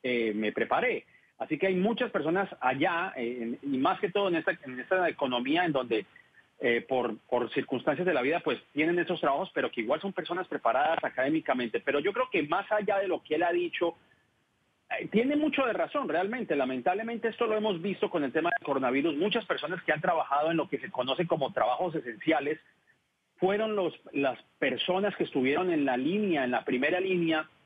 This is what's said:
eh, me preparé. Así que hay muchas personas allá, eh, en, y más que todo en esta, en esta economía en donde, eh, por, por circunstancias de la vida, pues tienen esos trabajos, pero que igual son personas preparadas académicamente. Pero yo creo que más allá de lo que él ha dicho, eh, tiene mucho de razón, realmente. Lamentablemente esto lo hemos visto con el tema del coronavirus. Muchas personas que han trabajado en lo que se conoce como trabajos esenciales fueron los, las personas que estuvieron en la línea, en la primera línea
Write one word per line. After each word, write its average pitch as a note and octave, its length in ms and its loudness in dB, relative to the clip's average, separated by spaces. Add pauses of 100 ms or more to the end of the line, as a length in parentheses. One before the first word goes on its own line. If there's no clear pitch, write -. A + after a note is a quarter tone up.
eh, A#2 320 0
me G#2+ 180 -2
preparé. C#3+ 540 0 (320)
Así - 200 -4
que F#3+ 100 2
hay F#3+ 80 2
muchas A3+ 340 0
personas F3+ 400 0 (100)
allá, E3 560 0
eh, B2 220 -4 (240)
en, C#3 120 -2
y B2+ 40 0
más E3+ 220 2
que G3 100 -2
todo G3+ 180 2
en F3 80 2
esta, D#3+ 160 0 (120)
en B2+ 160 -10
esta F#3 280 2
economía C3+ 560 0
en E3 80 0
donde, A#2 320 0 (560)
eh, A#2 260 2
por, A#2+ 300 0 (140)
por A#2+ 240 0
circunstancias C#3 520 -2
de F3+ 80 2
la C3 80 2
vida, D#3 180 0
pues B2+ 180 -2 (160)
tienen E3 240 2
esos E3 220 -2
trabajos, D#3+ 340 0
pero C3 160 0
que - 100 -6
igual C3+ 220 0
son G3 100 -4
personas F3+ 360 -6
preparadas C#3+ 540 2
académicamente. B2+ 800 0
Pero C#3+ 200 0
yo F#3+ 120 0
creo B3 180 0
que E3+ 120 2
más E3+ 280 -2
allá G#3 280 2
de G3 100 0
lo E3+ 140 -2
que D3+ 140 -2
él E3+ 60 2
ha F3 100 2
dicho, F3 420 -2 (1040)
eh, D#3 100 -8
tiene B3+ 240 2
mucho D4 320 2
de A3+ 60 0
razón, C4+ 360 -2
realmente. F#3 460 -2
Lamentablemente F3+ 720 -2
esto A3+ 180 -2
lo G#3+ 100 0
hemos G#3 260 -2
visto G3 280 -2
con D#3+ 120 0
el C3+ 100 -2
tema D#3+ 240 0
del - 80 -6
coronavirus. C#3 520 0
Muchas G3+ 300 0
personas D#3+ 360 -4
que D#3+ 100 0
han D3+ 80 0
trabajado D#3 520 2
en E3 40 2
lo D3+ 120 0
que - 100 -4
se A#2 120 -8
conoce C#3+ 360 -2
como C#3 260 0
trabajos B2 440 2
esenciales C#3+ 640 0 (800)
fueron G#3 380 2
los, F3+ 160 0 (200)
las C#3 260 0 (200)
personas F3+ 580 0
que E3+ 80 0
estuvieron D3 480 2
en D3 120 2
la C3 120 2
línea, E3 480 2
en B2 80 0
la A#2+ 120 0
primera D3 360 2
línea E3+ 480 2 (180)